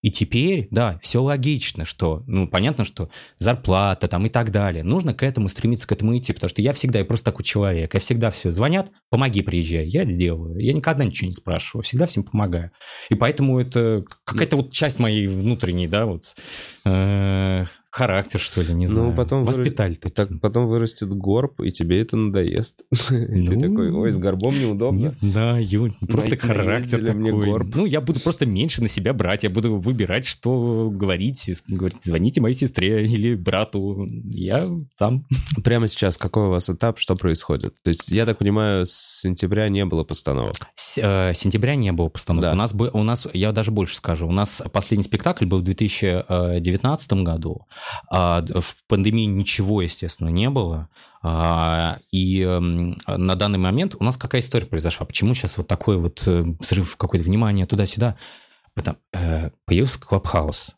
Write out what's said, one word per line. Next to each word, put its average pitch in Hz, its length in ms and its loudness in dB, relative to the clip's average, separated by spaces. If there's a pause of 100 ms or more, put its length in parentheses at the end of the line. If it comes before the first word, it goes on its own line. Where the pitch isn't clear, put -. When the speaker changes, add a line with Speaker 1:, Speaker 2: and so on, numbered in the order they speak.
Speaker 1:
И 107 80 2
теперь, 131 600 0
да, 110 320 0
всё 123 200 0
логично, 135 640 -2
что, 82 400 -2
ну, 95 200 0
понятно, 104 380 0
что 90 240 -10 (300)
зарплата 98 680 2
там 90 200 0
и - 20 2
так 113 220 0
далее. 95 340 0
Нужно 156 300 0
к - 80 -4
этому 127 260 0
стремиться, 117 400 -2
к - 40 2
этому 107 260 2
идти, - 160 -4
потому - 160 -4
что - 100 -4
я 120 140 2
всегда, 117 240 0
я 95 80 0
просто 113 260 0
такой - 100 -8
человек. 92 520 0
Я 98 60 4
всегда 117 300 0
всё, 92 200 -2
звонят: 151 420 0 (160)
«Помоги, 120 320 2
приезжай». 85 480 0
Я 135 140 0
это 123 80 0
сделаю. 85 480 -2
Я 117 160 0
никогда 147 320 0
ничего - 220 -4
не 92 40 -6
спрашиваю, 90 500 -6
всегда 131 220 0
всем 151 200 -2
помогаю. 87 460 -2 (380)
И 110 60 4
поэтому 131 440 2
это 117 460 0 (200)
какая-то 156 320 0
вот 131 180 0
часть 147 240 -2
моей 107 280 2
внутренней, 95 640 0
да, 104 160 2
вот, 90 300 -6 (500)
э, 95 800 2 (260)
характер, 98 500 0
что - 200 -4
ли, 85 140 0
не 90 120 2
Speaker 2:
Ну, - 20 0
Speaker 1:
знаю. 113 260 2
Speaker 2:
потом 127 320 0
выра-, - 0 -
Speaker 1:
Воспитали 123 480 0 (200)
Speaker 2:
так 101 140 0
Speaker 1:
таким. 92 120 -8
Speaker 2:
потом 113 260 2
вырастет 113 420 -2
горб, 101 540 0
и 90 100 0
тебе 87 300 2
это 113 160 -2
надоест. 98 720 0
<laughs> - 200 0
И 113 320 2
ты 90 140 2
Speaker 1:
Ну, - 0 -
Speaker 2:
такой: 196 340 2
«Ой, 117 200 0
с 98 80 0
горбом 98 400 0
неудобно». 110 400 0
Speaker 1:
не 123 100 2
знаю, 110 840 0 (160)
просто 110 320 2
Speaker 2:
На-, 120 60 -2
Speaker 1:
характер 113 520 0
Speaker 2:
наездили 113 100 0
мне 107 220 2
Speaker 1:
такой. 104 80 2
Speaker 2:
горб. 101 340 0
Speaker 1:
Ну, 175 120 2
я 151 140 0
буду 135 200 -2
просто 165 260 0
меньше 117 360 0
на 113 60 2
себя 104 260 0
брать, 98 300 0
я 104 60 2
буду 110 300 0
выбирать, 110 460 0
что 117 640 0
говорить, 98 580 -2
и 90 60 0
с-, - 120 -10
говорить: 92 380 -2
«Звоните 90 360 2
моей 120 140 2
сестре 110 520 0
или 117 280 2
брату». 98 720 -2 (180)
Я 104 440 -2 (300)
сам. 120 280 0 (380)
Speaker 2:
Прямо 113 240 4
сейчас 98 300 0
какой 104 280 0
у 95 40 2
вас 87 200 0
этап, 113 280 -2
что - 180 0
происходит? 82 640 -2
То - 80 0
есть, - 200 -2
я 110 160 2
так 113 120 0
понимаю, 101 480 2
с - 60 -6 (300)
сентября 98 460 0
не 98 160 2
было 82 200 0
постановок? 64 720 -4
Speaker 1:
С, - 240 -4
э, 98 340 2
сентября 107 420 0
не 104 160 2
было 82 160 0
постановок. 82 340 0
Speaker 2:
Да. 85 100 2
Speaker 1:
У - 40 2
нас 104 180 0
бы, 110 180 0
у 107 100 0
нас, 117 300 0
я 104 200 0
даже 107 180 0
больше 104 260 -2
скажу, 82 320 -2
у 85 40 0
нас 101 300 0 (100)
последний 101 320 0
спектакль - 420 0
был 92 120 2
в 87 40 0
две 92 120 0
тысячи 92 500 0 (360)
девятнадцатом 95 640 0
году. 82 420 -4 (440)
А, 87 320 4
д-, 87 180 -2
в - 160 -4 (120)
пандемии 107 380 2
ничего, 101 560 0
естественно, 82 460 -4
не 98 220 2
было. 82 380 -2 (340)
А, 82 760 2 (140)
и, 92 300 2
эм, 87 540 0 (100)
на 92 300 0
данный 101 220 0
момент 110 400 0
у 101 60 -2
нас 127 120 0
какая - 260 -2
история 120 240 -2
произошла? 82 400 -4
Почему 113 280 0
щас - 220 -4
вот 90 120 -4
такой 101 300 2
вот, 85 280 -2
э, 87 180 4 (160)
взрыв 90 360 0
какой-то 85 280 0
внимания 101 420 2
туда-сюда? 104 500 0 (580)
Потом, - 220 -6 (180)
э, 82 360 -2 (160)
появился 113 340 2
Клабхаус - 760 -2